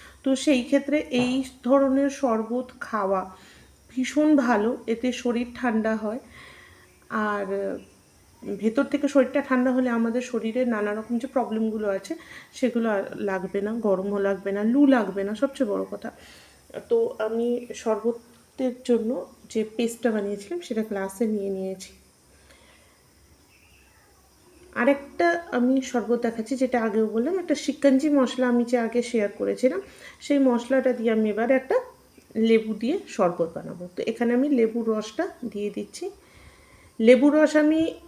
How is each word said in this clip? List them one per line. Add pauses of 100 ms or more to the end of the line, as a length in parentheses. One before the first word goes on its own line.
(220)
তো
সেই
ক্ষেত্রে
এই (200)
ধরনের
শরবত (120)
খাওয়া (540)
ভীষণ
ভালো, (100)
এতে
শরীর
ঠান্ডা
হয়। (920)
আর (1080)
ভেতর
থেকে
শরীরটা
ঠান্ডা
হলে
আমাদের
শরীরে
নানা
রকম
যে
প্রবলেমগুলো
আছে, (380)
সেগুলো
আর (120)
লাগবে
না,
গরমও
লাগবে
না,
লু
লাগবে
না,
সবচেয়ে
বড়
কথা। (800)
তো
আমি
শরবতের (120)
জন্য (220)
যে (120)
পেস্টটা
বানিয়েছিলাম,
সেটা
গ্লাসে
নিয়ে
নিয়েছি। (2750)
আরেকটা
আমি
শরবত
দেখাচ্ছি,
যেটা
আগেও
বললাম,
একটা
শিকঞ্জি
মশলা
আমি
যে
আগে
শেয়ার (100)
করেছিলাম, (400)
সেই
মশলাটা
দিয়ে
আমি
এবার
একটা (640)
লেবু
দিয়ে (100)
শরবত
বানাবো।
তো
এখানে
আমি
লেবুর
রসটা (160)
দিয়ে
দিচ্ছি। (920)
লেবুর
রস
আমি (140)